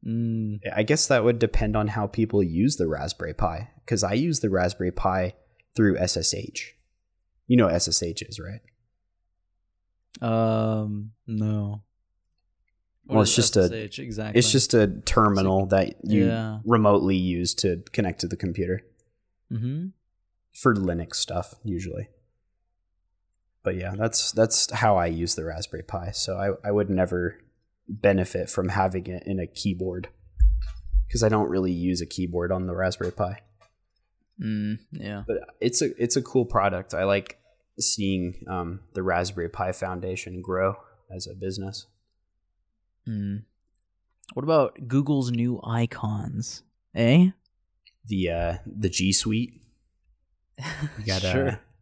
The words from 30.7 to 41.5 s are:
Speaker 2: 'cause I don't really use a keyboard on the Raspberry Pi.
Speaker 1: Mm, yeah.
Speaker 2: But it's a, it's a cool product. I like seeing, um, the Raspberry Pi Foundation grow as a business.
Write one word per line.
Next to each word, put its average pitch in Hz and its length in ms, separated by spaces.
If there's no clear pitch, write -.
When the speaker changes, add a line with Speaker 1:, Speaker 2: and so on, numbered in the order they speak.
Speaker 2:
'cause 113 120
I 107 60
don't 107 200
really 92 220
use 87 300
a 82 40
keyboard 87 460
on 92 160
the 90 80
Raspberry 92 360
Pi. 98 300
Speaker 1:
Mm, 107 400
yeah. 101 360
Speaker 2:
But 107 100
it's 120 220
a, - 200
it's 120 140
a 135 60
cool 123 240
product. 95 480
I 85 120
like 98 340
seeing, 92 680
um, 90 340
the 95 100
Raspberry 90 460
Pi 92 220
Foundation 92 680
grow 92 340
as 92 160
a 98 60
business. 95 540